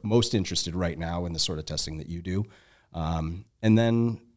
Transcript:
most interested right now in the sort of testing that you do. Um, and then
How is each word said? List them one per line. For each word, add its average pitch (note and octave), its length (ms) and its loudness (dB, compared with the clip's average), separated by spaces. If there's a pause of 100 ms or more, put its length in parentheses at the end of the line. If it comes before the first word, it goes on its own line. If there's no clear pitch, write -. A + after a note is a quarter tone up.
most A2 320 2
interested F2 400 -2
right E2+ 220 -2
now E2+ 280 -4
in E2 80 -4
the D#2+ 60 -4
sort D#2 200 -2
of D2+ 60 -8
testing D#2 320 -6
that D2+ 100 -10
you E2+ 140 -8
do. F#2 240 -2 (480)
Um, E2 520 -4 (180)
and A2 140 8
then A#2 440 2 (160)